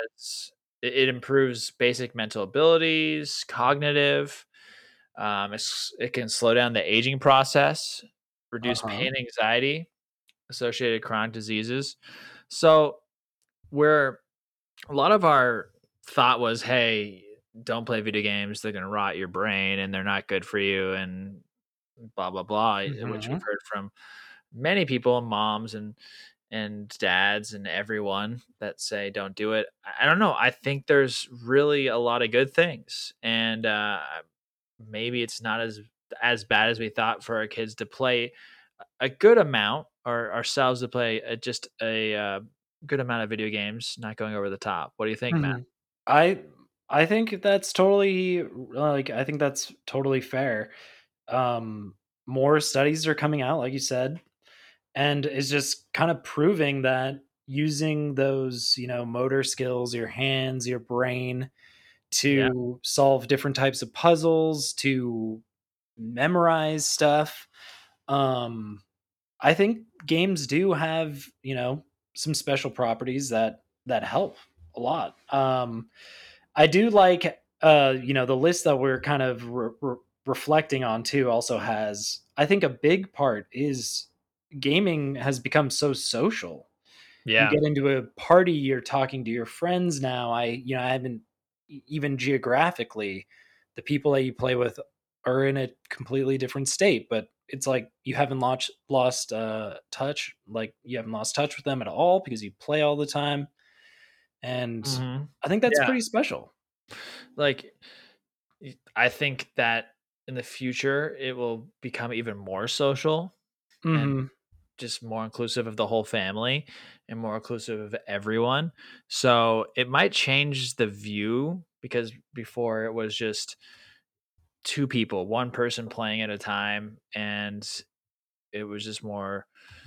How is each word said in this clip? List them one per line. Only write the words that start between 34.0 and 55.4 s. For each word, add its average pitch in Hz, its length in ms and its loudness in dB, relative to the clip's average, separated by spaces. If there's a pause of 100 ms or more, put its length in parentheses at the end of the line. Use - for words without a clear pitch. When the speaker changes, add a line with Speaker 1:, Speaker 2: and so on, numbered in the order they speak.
Speaker 1:
maybe 117 360 -4
it's - 180 -12
not 113 200 -4
as, 107 180 -8 (420)
as 120 220 0
bad 110 260 2
as 113 100 -4
we 110 100 -6
thought 110 340 -2
for 117 140 -4
our 107 100 -2
kids 113 280 -8
to 107 100 -8
play 123 460 -2 (480)
a, - 260 -6
a 131 40 0
good 220 280 6
amount, 131 500 0 (180)
or 117 280 -2
ourselves 127 480 0
to 123 60 -6
play 113 340 0
a, 113 140 -8
just - 320 -8 (140)
a, 110 340 -2
uh, 101 240 -4 (460)
good 139 140 -2
amount 120 240 -2
of 104 60 -6
video 110 200 -4
games, 107 500 -6
not 110 180 -10
going 107 180 -4
over 101 140 -4
the 95 80 -8
top. 87 400 -6
What 110 80 -2
do 110 60 -2
you 107 60 -6
think, 147 240 0
Matt? 139 140 -2
Speaker 2:
Mm-hmm. 123 60 -10 (440)
I, 165 340 6 (480)
I 156 180 4
think 214 360 0
that's 196 300 2
totally, 185 720 4
r-, - 60 -6 (240)
like, 139 380 0
I 123 140 -2
think 147 140 -4
that's 139 340 -2 (140)
totally 135 340 0
fair. 131 520 -4 (560)
Um, 113 680 -4 (300)
more 135 340 4
studies 151 480 2
are 151 80 4
coming 151 260 0
out, 147 160 0
like 127 140 -2
you 139 80 -4
said, 135 400 -2 (720)
and 143 320 0
it's 135 240 -2